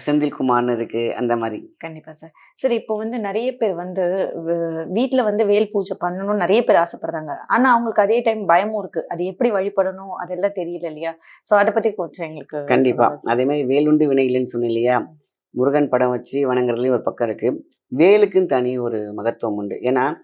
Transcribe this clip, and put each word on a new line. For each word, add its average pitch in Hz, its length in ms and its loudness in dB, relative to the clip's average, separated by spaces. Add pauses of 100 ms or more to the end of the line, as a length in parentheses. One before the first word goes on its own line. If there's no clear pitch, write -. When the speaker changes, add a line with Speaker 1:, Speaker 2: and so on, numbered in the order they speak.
Speaker 1:
செந்தில்குமார்னு 135 720 2
இருக்கு, 113 400 -4
அந்த 117 200 0
மாதிரி. 113 420 -6
Speaker 2:
கண்டிப்பா 160 340 -16
சார். 160 200 -20 (220)
சரி, 240 220 -2
இப்போ 214 200 -4
வந்து 220 240 -6
நிறைய 220 360 -4
பேர் 220 180 0
வந்து 180 580 -2 (140)
வ-, 165 420 -4
வீட்ல 254 360 0
வந்து 214 220 0
வேல் 208 260 2
பூஜை 196 300 -4
பண்ணணும்னு 190 340 -4
நிறைய 202 280 2
பேர் 214 120 4
ஆசைப்படுறாங்க. 165 600 -2 (120)
ஆனா 247 220 4
அவங்களுக்கு 233 320 2
அதே 220 200 2
டைம் 220 240 -2
பயமும் 202 340 2
இருக்கு. 185 300 -6
அது 175 160 -4
எப்படி 190 260 0
வழிபடணும் 190 720 -2
அதெல்லாம் 180 300 -4
தெரியல 175 340 -8
இல்லையா? 160 300 -8 (260)
So, 208 180 4
அதை 202 140 4
பத்தி 214 200 0
கொஞ்சம் 170 340 -8
எங்களுக்கு 151 360 -10
Speaker 1:
கண்டிப்பா. 127 520 4
Speaker 2:
சொல்லுங்க - 60 -14
சார். 117 120 0
Speaker 1:
அதே 123 120 2
மாதிரி 143 200 0
வேலுண்டு 151 420 4
வினை 135 200 2
இல்லைன்னு 127 160 0
சொன்னேன் 120 260 -2
இல்லையா? 117 440 0 (360)
முருகன் 139 400 2
படம் 127 200 2
வச்சு 127 440 -2
வணங்குறதுலயும் 123 360 0
ஒரு 127 120 2
பக்கம் - 260 -2
இருக்கு. 117 360 -2 (340)
வேலுக்குன்னு 190 480 6
தனி 127 320 0
ஒரு 110 400 -4
மகத்துவம் 110 380 -4
உண்டு. 101 200 -6
ஏன்னா 131 380 0 (100)